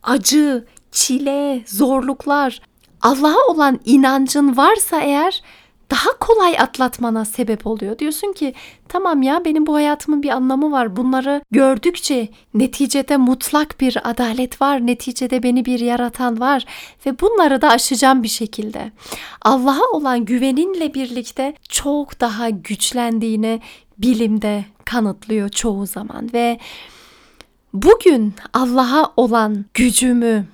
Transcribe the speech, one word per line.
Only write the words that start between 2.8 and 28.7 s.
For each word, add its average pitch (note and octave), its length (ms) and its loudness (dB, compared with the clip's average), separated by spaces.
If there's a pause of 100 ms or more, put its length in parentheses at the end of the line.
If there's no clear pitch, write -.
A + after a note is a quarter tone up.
Allah'a D4+ 500 4
olan C#4+ 340 2
inancın C4+ 720 4
varsa E4 440 2
eğer C#4+ 400 0 (500)
daha A4 280 0
kolay G4 400 2
atlatmana A#3+ 680 -2
sebep A3 420 -4
oluyor. G#3+ 320 -6
Diyorsun D#4 340 -4
ki, C4+ 200 -4 (360)
"Tamam F4+ 320 0
ya, D4+ 240 0
benim D#4 220 2
bu D#4 80 0
hayatımın D4 480 0
bir C#4+ 60 -2
anlamı C4 420 0
var." A#3+ 240 -2
Bunları C4 460 -2 (100)
gördükçe C4 760 0 (240)
neticede C4+ 640 0
mutlak C4 640 0
bir B3+ 280 -2
adalet B3 520 -4
var. C4+ 260 2
Neticede B3 560 -2
beni B3 220 2
bir B3 140 -2
yaratan A#3+ 600 -2
var B3+ 260 0 (400)
ve C4+ 140 -2
bunları E4+ 420 2
da D4+ 80 4
aşacağım C4 540 4
bir A3 40 -4
şekilde. G#3+ 640 -8 (500)
Allah'a C4+ 520 2
olan B3+ 320 0
güveninle C#4 680 0
birlikte C4 600 -6 (160)
çok C#4+ 500 -6
daha A#3 300 -2
güçlendiğini A3+ 1120 -4 (360)
bilimde G#3+ 680 0 (200)
kanıtlıyor G#3+ 640 -4
çoğu G3+ 360 -4
zaman G#3+ 480 -12
ve A#3+ 260 0 (1120)
bugün B3 600 4 (200)
Allah'a C4 640 2